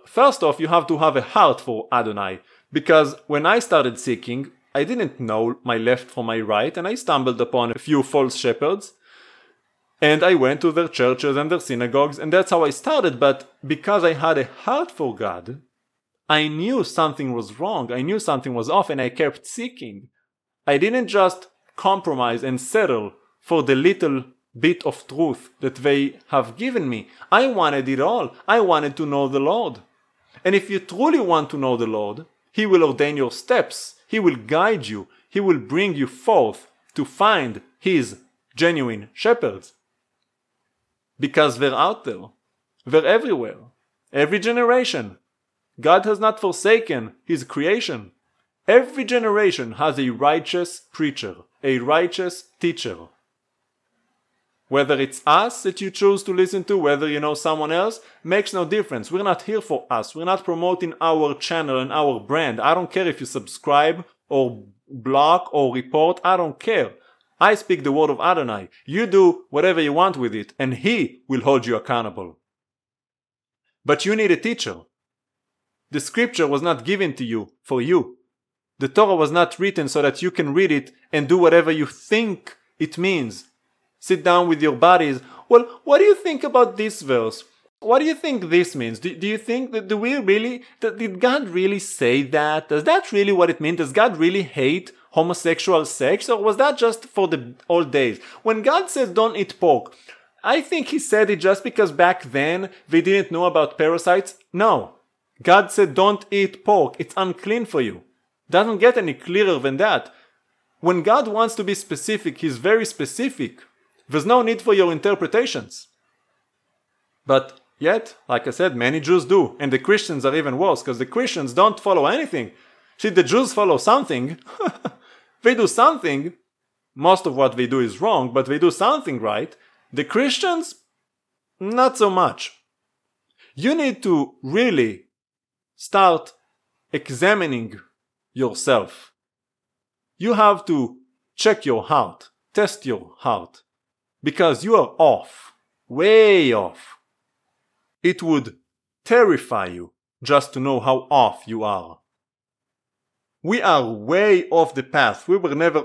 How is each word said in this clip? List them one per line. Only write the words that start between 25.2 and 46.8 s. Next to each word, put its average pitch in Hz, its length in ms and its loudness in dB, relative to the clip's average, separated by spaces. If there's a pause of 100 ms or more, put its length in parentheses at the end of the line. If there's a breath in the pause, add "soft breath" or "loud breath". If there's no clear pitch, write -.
that 135 160 -6
they 139 420 0 (100)
have 117 280 -2
given 220 320 -4
me. 113 180 -8 (240 loud breath)
I 233 160 4
wanted 147 440 -2
it 131 100 -2
all. 175 340 -2 (140 loud breath)
I 220 120 2
wanted 156 360 0
to 160 80 -6
know 143 240 -2
the 135 100 -2
Lord. 160 420 -4 (600 soft breath)
And 190 120 2
if - 160 0
you 196 100 -4
truly 277 400 0
want 160 300 0
to 151 80 -8
know 131 180 0
the 117 100 -2
Lord, 107 380 -6 (280)
He 214 120 -2
will 185 180 4
ordain 143 360 0
your 127 120 -2
steps. - 640 -4 (120)
He 220 100 -2
will 170 180 2
guide 151 500 0
you. 202 220 -10 (200 soft breath)
He 202 120 -4
will 185 180 2
bring 165 360 -2
you 139 120 -4
forth 135 640 0 (240)
to 147 100 -4
find 143 560 0 (180)
His 143 380 0 (380)
genuine 127 580 -2
shepherds. 147 640 -2 (1500)
Because 139 380 2
they're 131 160 0
out 175 300 0
there. 98 260 -12 (560)
They're 156 180 4
everywhere. 160 540 0 (520)
Every 151 280 0
generation. 233 800 0 (600)
God 170 280 4
has 214 120 0
not 214 220 0
forsaken 196 720 0 (140)